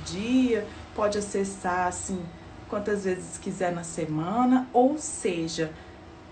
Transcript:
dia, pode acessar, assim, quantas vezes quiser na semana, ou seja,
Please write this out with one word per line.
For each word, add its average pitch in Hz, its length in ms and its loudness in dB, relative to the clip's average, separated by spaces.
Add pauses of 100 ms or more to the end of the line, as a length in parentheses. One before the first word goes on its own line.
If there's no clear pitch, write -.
dia, 220 600 2 (280)
pode 208 220 2
acessar, 196 720 0
assim, 180 340 -4 (480)
quantas 202 360 -2
vezes 180 340 -2
quiser 175 340 -2
na 170 120 -4
semana, 190 880 2
ou 269 260 6
seja, 165 720 -2 (600)